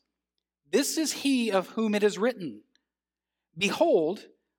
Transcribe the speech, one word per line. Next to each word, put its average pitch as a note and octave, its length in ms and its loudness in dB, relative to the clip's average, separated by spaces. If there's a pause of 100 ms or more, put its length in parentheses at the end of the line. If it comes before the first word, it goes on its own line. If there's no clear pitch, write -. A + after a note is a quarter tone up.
(720)
This C4+ 260 0
is D#4+ 140 0
he B3 400 0
of F#3+ 180 0
whom A3 240 -2
it G#3 80 0
is G3 160 2
written, F#3+ 460 -4 (920)
'Behold, F#3+ 720 0 (320)